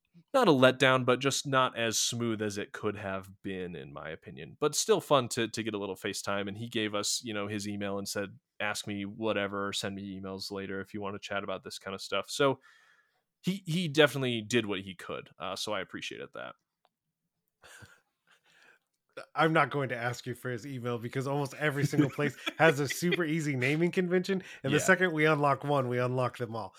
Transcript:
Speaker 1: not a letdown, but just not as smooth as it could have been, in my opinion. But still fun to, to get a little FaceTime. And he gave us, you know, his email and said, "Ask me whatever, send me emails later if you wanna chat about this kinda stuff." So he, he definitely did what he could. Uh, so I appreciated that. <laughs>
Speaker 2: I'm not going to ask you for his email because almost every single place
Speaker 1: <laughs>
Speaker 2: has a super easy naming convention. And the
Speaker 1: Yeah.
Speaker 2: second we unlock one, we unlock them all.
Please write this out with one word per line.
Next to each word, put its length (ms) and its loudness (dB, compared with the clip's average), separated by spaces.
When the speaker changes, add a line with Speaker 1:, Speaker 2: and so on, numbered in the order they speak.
Speaker 1:
not 140 6
a 40 8
letdown, 540 6
but 140 4
just 280 -2
not 300 2
as 220 0
smooth 420 -2
as 160 -2
it 160 -6
could 220 -4
have 340 -8
been, 320 -6
in 180 -12
my 160 -12
opinion. 500 -14
But 160 0
still 260 2
fun 280 2
to, 180 0
to 160 -6
get 100 -4
a 40 -4
little 180 -6
FaceTime. 520 -4
And 100 -8
he 120 -10
gave 260 -2
us, 280 -2
you 100 -8
know, 140 -4
his 200 -4
email 300 -4
and 100 -6
said, 300 -6
"Ask 280 -4
me 180 -4
whatever, 680 -2
send 220 -4
me 240 -10
emails 320 -8
later 300 -6
if 120 -12
you 80 -6
wanna 180 -8
chat 240 -6
about 200 -6
this 160 -12
kinda 200 -8
stuff." 300 -4
So 300 2
he, 240 -4
he 240 -2
definitely 520 4
did 260 2
what 140 -4
he 140 -10
could. 440 -10
Uh, 180 -6
so 160 -6
I 80 -4
appreciated 540 -10
that. 200 -12
<laughs> 1700 -20
Speaker 2:
I'm 200 4
not 160 6
going 200 -2
to 60 -2
ask 300 -4
you 100 -4
for 140 -8
his 180 -6
email 300 -4
because 300 -4
almost 260 -2
every 320 0
single 240 4
place 260 -2
Speaker 1:
<laughs> 100 -8
Speaker 2:
has 220 8
a 80 2
super 360 0
easy 320 0
naming 360 2
convention. 520 0
And 100 0
the 60 6
Speaker 1:
Yeah. 0 -
Speaker 2:
second 340 4
we 120 4
unlock 380 4
one, 240 2
we 120 0
unlock 380 0
them 180 -6
all. 240 -8